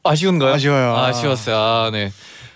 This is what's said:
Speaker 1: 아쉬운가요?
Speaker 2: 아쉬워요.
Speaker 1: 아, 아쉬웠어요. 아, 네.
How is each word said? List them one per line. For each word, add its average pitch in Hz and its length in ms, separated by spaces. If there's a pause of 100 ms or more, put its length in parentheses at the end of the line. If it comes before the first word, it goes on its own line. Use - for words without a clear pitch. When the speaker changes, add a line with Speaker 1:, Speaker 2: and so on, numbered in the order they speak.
Speaker 1:
아쉬운가요? 156 500
Speaker 2:
아쉬워요. 135 420
Speaker 1:
아, 123 120
아쉬웠어요. 123 480
아, 113 360
네. 104 200 (440)